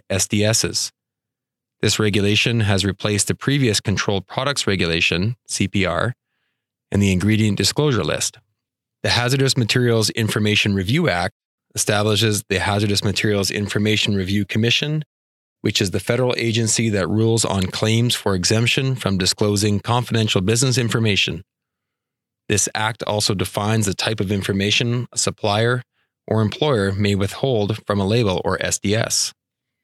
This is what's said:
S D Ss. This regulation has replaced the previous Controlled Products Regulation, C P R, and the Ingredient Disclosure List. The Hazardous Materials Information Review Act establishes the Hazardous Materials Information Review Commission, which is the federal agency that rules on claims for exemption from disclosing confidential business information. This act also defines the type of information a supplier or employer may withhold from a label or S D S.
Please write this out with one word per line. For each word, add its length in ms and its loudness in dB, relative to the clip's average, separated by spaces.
S 180 -2
D 180 0
Ss. 460 0
This 160 0
regulation 600 2
has 240 0
replaced 440 -2
the 60 0
previous 460 0
Controlled 460 -2
Products 400 -4
Regulation, 720 0
C 220 -2
P 160 0
R, 300 0
and 120 2
the 100 4
Ingredient 460 2
Disclosure 440 2
List. 360 -4
The 80 0
Hazardous 480 0
Materials 520 2
Information 640 0
Review 360 0
Act 240 -2
establishes 720 0
the 100 0
Hazardous 460 0
Materials 460 0
Information 640 0
Review 300 -2
Commission, 580 0
which 220 0
is 80 0
the 100 -4
federal 380 0
agency 500 0
that 180 0
rules 380 2
on 220 0
claims 480 0
for 200 -2
exemption 600 0
from 240 0
disclosing 640 0
confidential 600 0
business 380 2
information. 640 0
This 260 0
act 280 -4
also 320 0
defines 500 0
the 80 -2
type 280 -4
of 120 -2
information 800 0
a 60 -6
supplier 640 0
or 140 0
employer 520 0
may 220 0
withhold 720 -2
from 160 0
a 60 0
label 360 2
or 220 -2
S 140 -2
D 160 -2
S. 400 -2